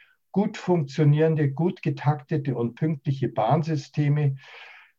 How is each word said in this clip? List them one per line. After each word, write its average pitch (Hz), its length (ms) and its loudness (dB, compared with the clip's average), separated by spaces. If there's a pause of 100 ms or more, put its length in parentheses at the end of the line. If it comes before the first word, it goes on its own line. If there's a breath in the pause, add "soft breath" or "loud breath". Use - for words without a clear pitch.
(320 soft breath)
gut - 260 -2
funktionierende, 151 920 2
gut 165 300 -2
getaktete 143 760 -2
und 117 200 -4
pünktliche 147 540 -2
Bahnsysteme 147 1080 0 (640 loud breath)